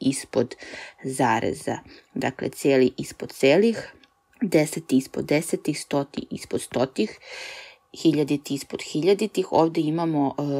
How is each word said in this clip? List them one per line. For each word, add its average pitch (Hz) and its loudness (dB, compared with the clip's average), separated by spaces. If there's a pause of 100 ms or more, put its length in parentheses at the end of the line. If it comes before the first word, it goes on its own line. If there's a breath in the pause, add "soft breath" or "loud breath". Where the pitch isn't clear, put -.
ispod - 0 (500 loud breath)
zareza. 120 0 (360 loud breath)
Dakle, - -4
celi 131 4
ispod - -10
celih, 202 2 (500)
deseti 160 0
ispod - 0
desetih, 151 -2
stoti - -4
ispod - -6
stotih, - -2 (840 loud breath)
hiljaditi 147 2
ispod - -8
hiljaditih. 190 0
Ovde 165 4
imamo, 156 0
e, 151 -2 (180)